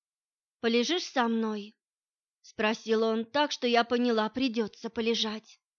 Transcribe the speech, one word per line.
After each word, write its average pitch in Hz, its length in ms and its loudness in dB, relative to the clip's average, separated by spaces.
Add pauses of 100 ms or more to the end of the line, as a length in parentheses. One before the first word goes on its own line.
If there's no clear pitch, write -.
(600)
"Полежишь 240 460 0
со 240 220 0
мной?" 220 500 -4 (720)
спросил 220 560 -2
он 226 220 0
так, 285 260 0
что - 160 -4
я 233 160 4
поняла, 240 460 0
придётся 226 600 -4
полежать. 220 680 -4 (200)